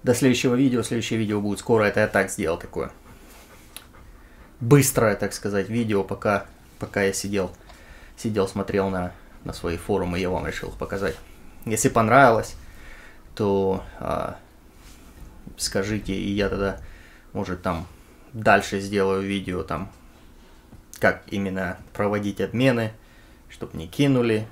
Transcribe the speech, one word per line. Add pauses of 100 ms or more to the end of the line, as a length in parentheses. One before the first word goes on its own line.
До
следующего
видео.
Следующее
видео
будет
скоро.
Это
я
так
сделал
такое (1700)
быстрое,
так
сказать,
видео,
пока, (320)
пока
я
сидел, (640)
сидел,
смотрел
на, (320)
на
свои
форумы,
я
вам
решил
их
показать. (500)
Если
понравилось, (800)
то, (160)
а, (1200)
скажите,
и
я
тогда, (540)
может,
там (460)
дальше
сделаю
видео,
там, (1080)
как
именно (160)
проводить
обмены, (580)
чтоб
не
кинули